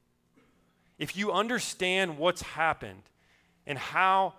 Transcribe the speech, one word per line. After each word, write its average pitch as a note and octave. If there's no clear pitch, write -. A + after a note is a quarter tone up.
If -
you G3+
understand F#3
what's F3
happened C3
and C#3+
how F#3